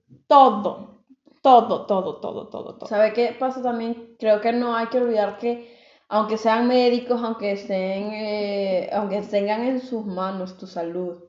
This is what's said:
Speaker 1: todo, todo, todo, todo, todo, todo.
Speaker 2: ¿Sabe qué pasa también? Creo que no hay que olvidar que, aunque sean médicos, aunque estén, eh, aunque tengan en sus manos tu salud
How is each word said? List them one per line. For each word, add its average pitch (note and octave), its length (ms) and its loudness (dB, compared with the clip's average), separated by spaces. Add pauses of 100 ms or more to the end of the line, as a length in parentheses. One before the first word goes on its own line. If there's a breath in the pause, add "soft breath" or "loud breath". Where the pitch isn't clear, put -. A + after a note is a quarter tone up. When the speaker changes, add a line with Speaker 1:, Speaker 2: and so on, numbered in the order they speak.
(260)
Speaker 1:
todo, A3+ 800 4 (380)
todo, A3 420 6
todo, F3+ 360 -2
todo, - 280 -10
todo, - 300 -14
todo. - 100 -16
Speaker 2:
¿Sabe G#3+ 240 2
qué A#3 260 0
pasa C4 240 -4
también? A#3 560 -6
Creo G#3+ 220 2
que A#3 140 0
no A#3+ 200 0
hay A3+ 120 -2
que A3+ 100 -2
olvidar G#3+ 400 0
que, A#3+ 400 -6 (320 loud breath)
aunque G#3+ 300 0
sean A3+ 300 2
médicos, B3 540 2
aunque A3 300 -4
estén, G3 640 -4
eh, G3+ 800 -4
aunque G3+ 260 -2
tengan G#3 440 -2
en B3+ 160 -2
sus A3+ 260 -8
manos F#3 500 -6
tu F#3 100 -18
salud F3 520 -8 (100)